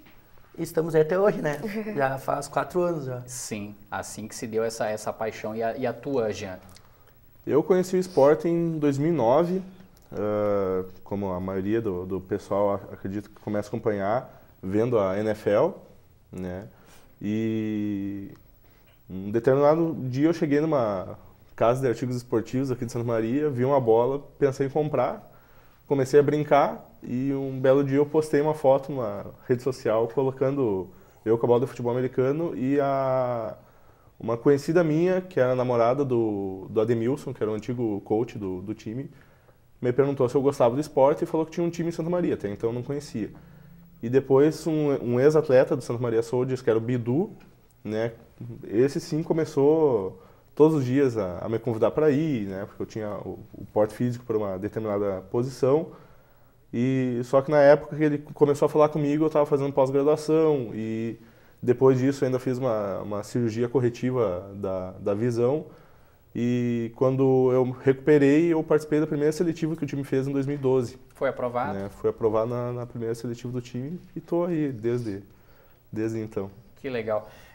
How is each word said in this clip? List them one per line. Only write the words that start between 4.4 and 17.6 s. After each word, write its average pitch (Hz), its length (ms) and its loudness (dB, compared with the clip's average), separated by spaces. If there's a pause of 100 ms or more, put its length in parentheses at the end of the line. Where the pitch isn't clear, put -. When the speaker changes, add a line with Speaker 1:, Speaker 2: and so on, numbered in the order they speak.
Speaker 3:
deu 110 180 -2
essa, 113 240 -2
essa 107 240 -4
paixão. 110 440 -8
E 113 80 -4
a, 113 120 -2
e 127 120 -4
a 117 60 -2
tua, 120 380 -2
Jean? 92 280 -10 (880)
Speaker 4:
Eu 135 160 4
conheci 185 320 2
o 185 40 2
esporte 151 480 4
em 170 300 0
dois 143 220 0
mil 156 100 0
e 170 60 2
nove, 165 460 2 (500)
ah, 101 720 -2 (200)
como 98 280 -6
a 90 80 -4
maioria 98 420 -2
do, 92 240 -4
do 92 160 -6
pessoal 101 540 -2
a-, - 180 -10
acredito 98 360 -10
que - 120 -20
começa 104 260 -4
a - 20 -20
acompanhar, 107 720 -4 (200)
vendo 110 380 0
a 95 180 0
N 107 120 -2
F 107 200 -4
L, 127 240 2 (580)
né? 92 340 -10 (560)
E 104 1080 -4 (800)